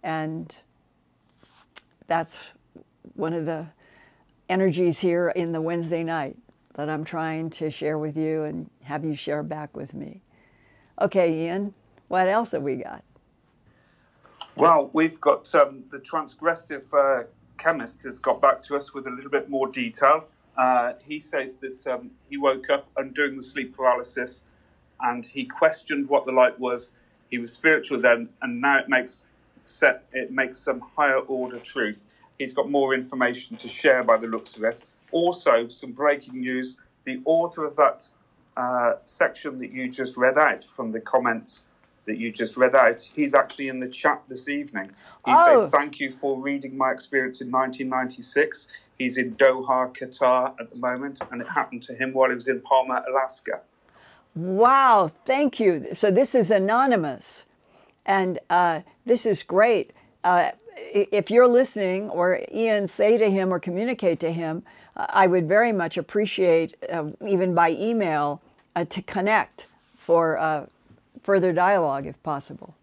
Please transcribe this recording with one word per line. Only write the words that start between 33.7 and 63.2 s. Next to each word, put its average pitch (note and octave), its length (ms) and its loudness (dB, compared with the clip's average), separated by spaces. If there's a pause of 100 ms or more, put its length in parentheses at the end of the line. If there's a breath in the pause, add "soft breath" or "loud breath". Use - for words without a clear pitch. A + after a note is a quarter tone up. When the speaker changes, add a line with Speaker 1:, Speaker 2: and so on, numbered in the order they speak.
Speaker 2:
by A#2 120 4
the A2+ 100 -2
looks A2+ 300 -8
of G#2+ 80 -10
it. A#2 200 -4 (280)
Also, D#3+ 560 2
some B2+ 240 -16
breaking C#3 480 -2
news. B2+ 360 -6 (280 soft breath)
The B2+ 220 -10
author E3 400 0
of D3 100 -8
that, - 320 2 (480)
uh, B2 380 0 (100)
section - 540 -4
that B2+ 120 -10
you B2+ 200 -8
just B2+ 260 -8
read C3 220 4
out C#3 260 2
from A#2 280 -10
the A2+ 80 -6
comments A#2+ 640 -2 (420)
that G#2+ 100 -6
you A2+ 160 -6
just A2 240 -6
read B2+ 180 4
out, A#2+ 260 6
he's C#3+ 340 -4
actually C3+ 340 2
in C3 120 -8
the B2+ 80 -6
chat C#3+ 400 -2
this B2+ 200 -14
evening. C#3+ 380 -6 (400 loud breath)
He - 100 4
Speaker 1:
Oh. E4 80 8 (200)
Speaker 2:
says, D3+ 60 -4
"Thank D3 300 0
you C3+ 100 -6
for C3 300 -4
reading C3+ 360 -6
my C3 160 0
experience B2+ 500 -4
in B2 80 -10
nineteen C3 400 -2
ninety-six." C3 760 -4 (320 loud breath)
He's B2+ 200 -4
in B2 180 -4
Doha, C3 580 2
Qatar B2+ 640 -2
at A2+ 120 -14
the - 60 -18
moment, B2+ 440 -6 (100)
and A#2+ 120 -10
it - 60 -12
happened B2+ 340 -6
to - 120 -16
him C3 200 -6
while C3 160 4
he C3 40 0
was A#2+ 140 -10
in B2 140 -2
Palmer, C3 440 0
Alaska. C3 540 -4 (760 soft breath)
Speaker 1:
Wow, G#3 760 4 (140)
thank C4+ 340 0
you. F3 360 2
So G#3 160 2
this B3 240 2
is G#3 160 4
anonymous, G3+ 960 0 (580 soft breath)
and, F#3 340 0 (120)
uh, F3 320 2 (240 soft breath)
this A#3 180 2
is G#3 180 0
great. G3+ 520 2 (300 soft breath)
Uh, F3 260 4 (260)
i-, - 340 -2
if G#3 200 0
you're B3 180 8
listening, G#3+ 600 2
or F3 300 0 (120)
Ian, G#3+ 340 0
say G#3+ 300 4
to G#3+ 140 4